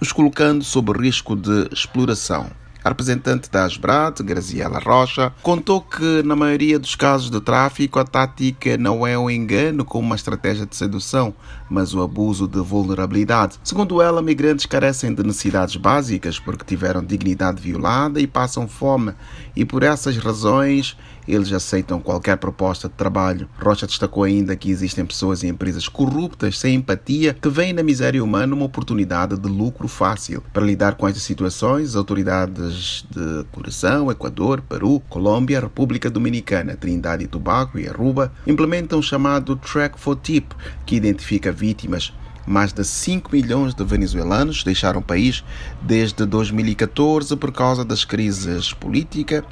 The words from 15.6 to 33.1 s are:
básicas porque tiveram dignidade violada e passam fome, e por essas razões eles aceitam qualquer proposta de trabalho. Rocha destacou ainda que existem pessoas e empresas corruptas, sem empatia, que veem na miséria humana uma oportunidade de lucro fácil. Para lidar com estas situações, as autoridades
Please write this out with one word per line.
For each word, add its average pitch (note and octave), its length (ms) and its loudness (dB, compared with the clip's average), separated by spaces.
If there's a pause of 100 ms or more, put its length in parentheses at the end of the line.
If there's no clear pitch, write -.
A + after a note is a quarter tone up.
básicas G2+ 640 0
porque - 240 -8
tiveram F#2 400 -2
dignidade F#2+ 560 0
violada A#2+ 640 0
e C#3 60 2
passam B2+ 420 -2
fome, B2+ 460 0 (420)
e A#2+ 80 2
por C3 180 0
essas C#3 360 0
razões A2+ 760 2 (320)
eles G2+ 280 0
aceitam F2+ 460 -2
qualquer F#2 360 0
proposta F#2+ 500 -2
de - 100 -12
trabalho. F#2+ 520 0 (100)
Rocha G#2 280 2
destacou - 380 -2
ainda G2 300 2
que G2 160 -2
existem F#2 360 -2
pessoas F#2 360 -2
e F#2 40 -2
empresas F2 420 -4
corruptas, C#3+ 680 -2
sem C3 160 2
empatia, C3+ 580 2
que - 160 -2
veem E3+ 240 2
na E3+ 100 0
miséria C3 400 2
humana G#2+ 320 2
uma C#3 120 0
oportunidade G2 720 -2
de G2 100 -2
lucro G#2+ 400 -2
fácil. - 640 -2
Para G#2 140 2
lidar G2+ 300 2
com G2 120 0
estas G2+ 140 -2
situações, A#2+ 640 -2
as A2+ 80 -6
autoridades F#2 1120 -2